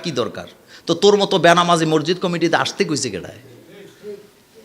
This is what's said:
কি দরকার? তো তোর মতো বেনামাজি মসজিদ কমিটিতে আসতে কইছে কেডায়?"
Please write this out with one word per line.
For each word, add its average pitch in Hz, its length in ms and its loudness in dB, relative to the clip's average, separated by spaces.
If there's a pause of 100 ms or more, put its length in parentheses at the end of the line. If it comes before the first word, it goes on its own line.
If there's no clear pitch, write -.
কি 175 80 -8
দরকার? 101 360 -6 (400)
তো 170 80 0
তোর 202 220 4
মতো 196 220 2
বেনামাজি 170 480 4
মসজিদ 156 320 0
কমিটিতে 170 380 -2
আসতে 139 280 -2
কইছে 131 260 -4
কেডায়?" 87 280 -12 (1300)